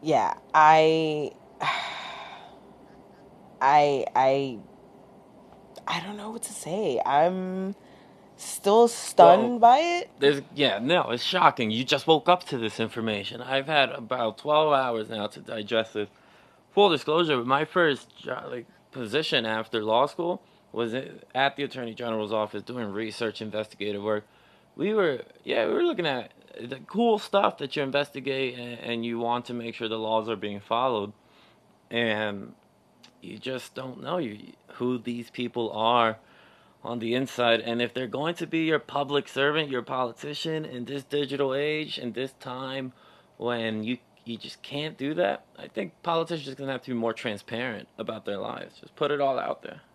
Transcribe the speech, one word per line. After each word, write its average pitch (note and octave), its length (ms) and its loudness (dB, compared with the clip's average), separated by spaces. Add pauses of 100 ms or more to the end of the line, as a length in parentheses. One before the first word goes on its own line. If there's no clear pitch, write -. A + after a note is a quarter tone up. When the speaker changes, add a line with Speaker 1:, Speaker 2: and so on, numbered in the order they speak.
Speaker 1:
Yeah, C3 300 2 (180)
I, D#3 760 6 (160)
<sighs> - 140 -18 (2000)
I, C#3+ 440 6 (120)
I, C3+ 420 2 (1300)
I E3+ 140 -4
don't G3 160 -12
know G#3 140 -10
what A3+ 120 -10
to - 100 -10
say. E3+ 540 -2
I'm F#3 720 0 (600)
still A3+ 520 4
stunned G3 640 8
Speaker 2:
Well, A#3+ 100 -2
Speaker 1:
by A#3+ 180 10
it. F4 400 0
Speaker 2:
there's, C#3+ 240 4 (140)
yeah, A#2+ 240 2
no, D3+ 300 2
it's B2 120 -4
shocking. D3+ 480 4
You A#2 140 -2
just C#3 240 0
woke D#3+ 200 4
up F3+ 200 6
to C3+ 100 -4
this A2+ 220 -4
information. A2 600 -4
I've C3+ 280 -4
had C#3 220 2
about B2 480 -4
twelve D3+ 340 2
hours A#2+ 360 0
now G#2+ 200 -6
to - 100 -12
digest A2 560 -4
this. G#2 140 -4 (640)
Full G3+ 160 6
disclosure: D3+ 560 2
my C#3 200 2
first D#3 440 0 (100)
jo-, B2+ 320 -8
like, B2 160 -10 (240)
position B2+ 560 -2
after A2 380 -2
law A2+ 220 4
school F3 360 -6 (300)
was A2+ 240 -4
i-, C3+ 140 -8 (220)
at C#3 220 0
the C#3+ 80 -6
Attorney B2 320 -8
General's A2 380 -4
office G#2+ 320 -2
doing A#2+ 260 -8
research, G#2+ 500 -6
investigative G#2 640 -6
work. G#2+ 220 -2 (500)
We G3+ 200 -2
were, E3 280 0 (220)
yeah, - 240 0
we - 60 0
were F4 100 2
looking B3 220 -2
at B2+ 260 -4 (280)
the C3 260 -12
cool A3 320 2
stuff G3+ 400 2
that C#3+ 180 -6
you D3+ 60 -2
investigate C3+ 760 -2
and, A#2+ 220 -12
and A#2 240 -4
you A#2 140 -4
want A#2+ 280 -2
to A#2+ 80 -8
make A#2 200 -8
sure A2+ 140 -6
the A2+ 100 -4
laws A2 300 0
are A2+ 80 -2
being G2+ 240 -6
followed. A2+ 520 -2 (760)
And G#2+ 640 -2 (680)
you F#2 180 -16
just B2+ 360 -10
don't C3 280 -12
know D#3 160 -4
you, G#2+ 340 -10 (220)
who B2 240 -2
these A#2+ 320 -8
people A#2 420 -4
are A2+ 460 4 (640)
on A#2+ 140 -6
the A2+ 160 -2
inside. B2 460 2
And A#2 200 -4
if A#2+ 140 -2
they're C3 120 -4
going C#3 300 -4
to E3+ 100 -8
be D#3+ 180 -2
your D#3 140 2
public C#3+ 500 -2
servant, D3 420 0
your B2 120 -2
politician C#3+ 840 -6
in B2+ 200 -10
this C#3 200 -8
digital C#3 500 -2
age, D3+ 440 -4
in A#2+ 140 -8
this C3 280 -6
time C3 520 -8 (440)
when A2+ 480 -2
you, B2 140 -4 (260)
you A#2 120 -10
just - 260 -16
can't C#3+ 340 -10
do C#3+ 180 -6
that, F#3 300 -2 (140)
I - 100 -16
think F#3+ 240 -8 (100)
politicians E3 400 -2
are C#3 80 -10
just C3 80 -12
gonna C3+ 140 -6
have B2+ 100 -6
to - 80 -12
be B2 60 -2
more A2+ 160 0
transparent A2+ 760 -8 (100)
about A2 260 -8
their G2+ 140 -6
lives. G2 420 -10
Just - 160 -20
put C#3+ 140 -2
it C#3+ 100 -2
all C3+ 180 0
out - 240 -6
there. - 180 -14 (140)